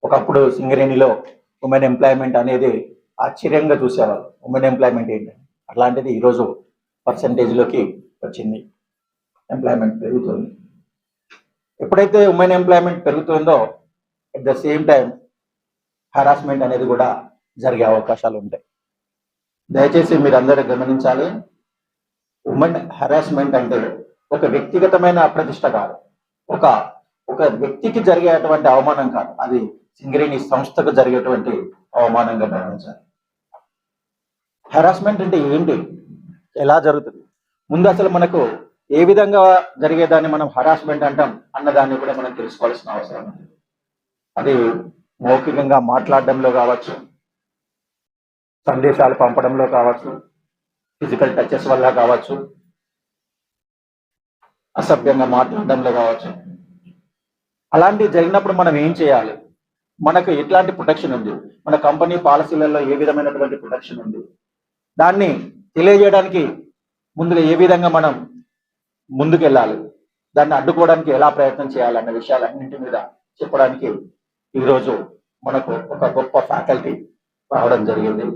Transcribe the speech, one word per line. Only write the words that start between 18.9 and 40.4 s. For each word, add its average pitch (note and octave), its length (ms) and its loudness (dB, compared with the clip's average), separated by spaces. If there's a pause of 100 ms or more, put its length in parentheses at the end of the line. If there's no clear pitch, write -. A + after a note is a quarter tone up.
దయచేసి C#3+ 540 2
మీరందరూ C3+ 460 4
గమనించాలి, C3 560 -2 (1200)
ఉమెన్ D#3+ 300 0 (220)
హెరాస్‌మెంట్ C#3 600 -2
అంటే A#2+ 180 -4 (580)
ఒక D3 80 -2 (100)
వ్యక్తిగతమైన F3+ 720 2
అప్రతిష్ట - 360 -4 (120)
కాదు, G2+ 200 -6 (540)
ఒక, - 160 -2 (600)
ఒక B2+ 140 -6 (200)
వ్యక్తికి G#3+ 480 -6
జరిగేటువంటి D#3+ 640 2
అవమానం C#3 420 0
కాదు, - 160 -6 (120)
అది B2+ 160 -2 (400)
సింగరేణి C#3 400 -4 (100)
సంస్థకు C3+ 500 -2
జరిగేటువంటి B2 540 0 (460)
అవమానంగా A2+ 560 0
భావించాలి. - 440 -12 (1700)
హెరాస్‌మెంట్ F#3 540 2
అంటే F3 140 0 (140)
ఏంటి, D#3+ 240 0 (880)
ఎలా D3 120 6 (100)
జరుగుతుంది, D3 360 -2 (460)
ముందు F3 240 2
అసలు F#3 240 0
మనకు F3 240 0 (580)
ఏ E3+ 120 6
విధంగా G3+ 340 4 (400)
జరిగేదాన్ని D#3+ 500 2
మనం D3+ 220 -4